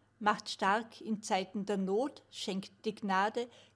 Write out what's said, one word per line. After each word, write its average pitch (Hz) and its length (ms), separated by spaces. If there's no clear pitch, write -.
macht 208 300
stark 214 500
in 214 220
Zeiten 190 420
der 202 120
Not, 202 540
schenkt - 540
die 214 100
Gnade, 214 540